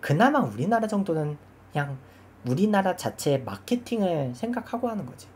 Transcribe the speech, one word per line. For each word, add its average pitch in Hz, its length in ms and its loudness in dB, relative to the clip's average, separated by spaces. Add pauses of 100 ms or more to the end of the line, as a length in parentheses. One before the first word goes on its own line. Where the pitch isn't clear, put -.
그나마 240 380 4
우리나라 190 480 0
정도는 160 500 -2 (360)
그냥 139 260 -2 (480)
우리나라 190 500 2
자체의 135 460 0
마케팅을 165 920 -2
생각하고 240 540 -4
하는 208 180 -4
거지. - 300 -16